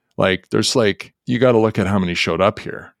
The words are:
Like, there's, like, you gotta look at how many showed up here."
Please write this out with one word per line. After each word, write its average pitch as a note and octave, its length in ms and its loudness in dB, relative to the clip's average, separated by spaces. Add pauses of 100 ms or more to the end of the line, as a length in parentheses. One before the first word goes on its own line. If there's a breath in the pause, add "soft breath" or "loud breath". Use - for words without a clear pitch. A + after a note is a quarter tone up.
(160)
Like, F#2+ 320 0
there's, A2 260 -2
like, G#2+ 380 -2 (140)
you B2 120 -2
gotta A#2+ 200 4
look A2 200 0
at G2+ 80 0
how G2 120 0
many F2+ 160 -2
showed E2 260 -2
up G2+ 180 2
here." - 420 -14